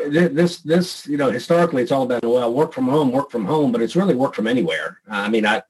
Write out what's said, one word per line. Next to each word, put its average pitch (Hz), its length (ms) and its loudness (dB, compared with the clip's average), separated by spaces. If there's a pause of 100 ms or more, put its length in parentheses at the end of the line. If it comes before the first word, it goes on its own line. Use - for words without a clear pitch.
(120)
th-, 165 200 2
this, 170 300 0
this, 175 440 -2
you 143 120 -4
know, 139 120 0
historically 160 540 0
it's - 80 -4
all 135 160 0
been, 120 160 -2
well, 120 280 0
work 147 220 0
from 131 140 -2
home, 139 240 2
work 135 180 -2
from 113 160 -4
home, 147 260 0
but 113 120 0
it's 113 120 -4
really 180 200 2
work 131 180 0
from 214 140 -2
anywhere. 175 600 -2
I 104 220 -4
mean, 110 160 2
I, 107 240 0